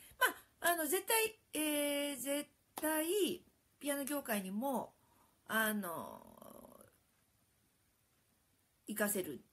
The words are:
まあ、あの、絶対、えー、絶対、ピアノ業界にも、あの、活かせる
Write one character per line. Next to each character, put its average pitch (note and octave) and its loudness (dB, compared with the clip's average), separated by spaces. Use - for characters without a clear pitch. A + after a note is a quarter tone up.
ま - 0
あ、 F4 6
あ - 4
の、 D#4+ 0
絶 F4+ 0
対、 A4 2
え D4 0
ー、 C4 -8
絶 C#4 -2
対、 D#4 2
ピ C#4+ -2
ア C#4+ 0
ノ C#4+ -2
業 C#4+ -2
界 G#3 0
に F#3 -6
も、 A#3 -2
あ A3 2
の、 B2+ -6
活 G#3+ -2
か G#3 4
せ F#3+ 0
る C3+ -8